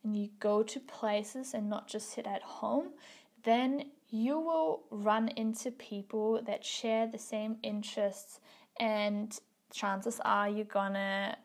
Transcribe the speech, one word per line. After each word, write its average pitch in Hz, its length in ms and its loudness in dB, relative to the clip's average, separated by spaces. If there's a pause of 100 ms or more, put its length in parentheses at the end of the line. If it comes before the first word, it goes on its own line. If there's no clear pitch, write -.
and 214 140 0
you 208 140 0 (100)
go 208 240 4
to 240 160 -6
places 214 720 -2
and 208 160 -2
not - 160 -4
just - 240 -6
sit - 160 -8
at 202 160 -4
home, - 480 -2 (540)
then 262 460 4 (200)
you 240 280 2
will 320 520 2
run 214 380 4
into 226 420 -2
people 220 720 0
that 208 220 -4
share 226 420 2
the 226 120 -6
same 220 440 -4
interests, 208 800 -2 (400)
and 208 580 0 (320)
chances 196 540 -2
are 208 240 4
you're 208 160 0
gonna 196 800 0